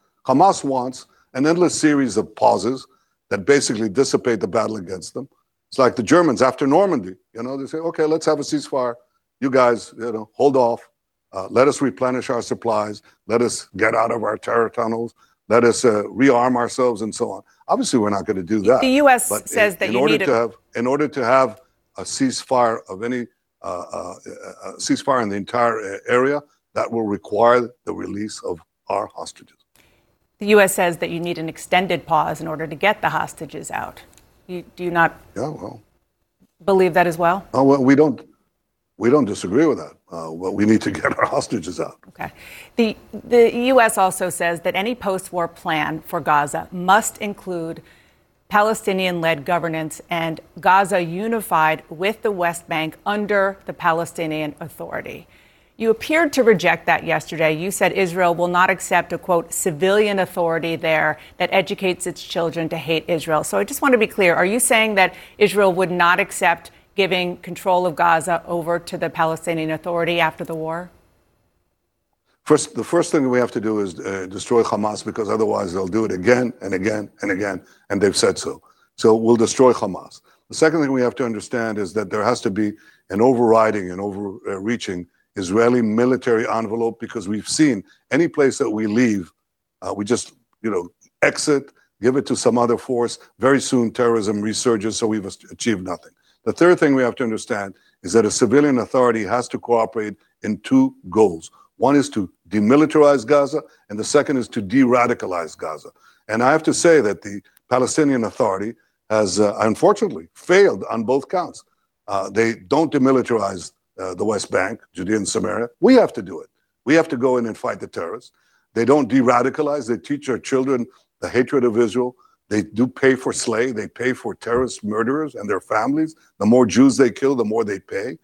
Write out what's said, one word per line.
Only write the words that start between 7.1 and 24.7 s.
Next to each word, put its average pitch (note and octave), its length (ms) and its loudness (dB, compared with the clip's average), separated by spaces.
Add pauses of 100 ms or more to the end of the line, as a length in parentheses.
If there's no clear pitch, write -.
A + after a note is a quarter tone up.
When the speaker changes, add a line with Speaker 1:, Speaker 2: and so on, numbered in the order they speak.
Speaker 1:
you A#2 100 -10
know, C3 140 -8
they C3+ 80 -10
say, D#3+ 140 -10
"Okay, E3 260 -2
let's D#3+ 200 0
have D3+ 140 2
a C#3+ 40 -6
ceasefire. C3+ 520 -4 (460)
You C3+ 80 -2
guys, A#2+ 480 2
you A2+ 160 -6
know, A2 200 -10
hold C3+ 220 2
off. A#2 320 2 (460)
Uh, F#2+ 160 -10
let B2 180 4
us C#3 140 0
replenish B2+ 480 -2
our A#2+ 120 -2
supplies. G#2+ 600 -4 (240)
Let A#2 160 0
us - 360 -4
get A2 180 0
out A#2 160 2
of A#2 120 -4
our G#2 140 -4
terror A2+ 320 -2
tunnels. A2+ 440 -6 (340)
Let A#2 160 4
us, A2+ 220 2
uh, G#2+ 180 4
rearm B2+ 540 2
ourselves," A#2+ 440 -2
and G#2+ 120 -6
so A2 180 -6
on. G2 100 -12 (260)
Obviously, G#3 320 0
we're G#2 100 2
not G2 160 -2
gonna F#2+ 180 -4
do G#2 200 -2
that. A#2 180 6
Speaker 2:
The C4 220 2
U C#4+ 60 6
S A#3+ 200 2
Speaker 1:
But G#3 200 -4
Speaker 2:
says G#3 240 0
Speaker 1:
in, E3 60 -14
Speaker 2:
that G3+ 80 -2
Speaker 1:
in - 60 -4
Speaker 2:
you A#3+ 60 0
Speaker 1:
order C4+ 140 2
Speaker 2:
need - 100 0
a - 20 -2
Speaker 1:
to C#3 80 2
have, A#2 220 0 (200)
in A#2 120 -2
order C#3+ 200 0
to C3 160 -6
have B2 380 2 (360)
a F#2+ 60 -12
ceasefire A#2+ 760 0 (100)
of F#2+ 140 -10
any, A#2+ 240 -6 (340)
uh, F2+ 320 -10
uh, F2+ 220 -10 (500)
a F#2+ 80 -12